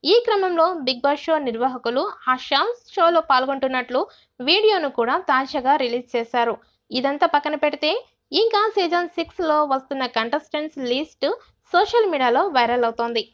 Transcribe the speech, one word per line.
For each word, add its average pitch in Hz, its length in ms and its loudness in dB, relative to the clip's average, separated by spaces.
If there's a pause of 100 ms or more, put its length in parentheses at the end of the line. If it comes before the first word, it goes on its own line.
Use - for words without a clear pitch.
ఈ 381 160 2
క్రమంలో 381 460 2 (140)
బిగ్ 254 220 -4
బాస్ 285 200 0
షో 320 160 0
నిర్వాహకులు 247 640 -4 (180)
హర్ష 254 300 -4 (360)
షోలో 339 360 2
పాల్గొంటున్నట్లు 262 800 0 (400)
వీడియోను 349 500 2
కూడా 247 340 -2
తాజాగా 269 520 0
రిలీజ్ 247 340 -4
చేశారు. 233 440 -2 (380)
ఇదంతా 277 360 0
పక్కన 302 280 0
పెడితే, 302 360 -2 (400)
ఇంకా 427 380 2
సీజన్ 349 400 0
సిక్స్లో 330 560 -2
వస్తున్న 262 420 -4
కంటెస్టెంట్స్ 294 760 -4
లిస్ట్ 269 440 -4 (460)
సోషల్ 403 360 4
మీడియాలో 262 380 2
వైరల్ 247 380 2
అవుతోంది. 233 380 -2 (100)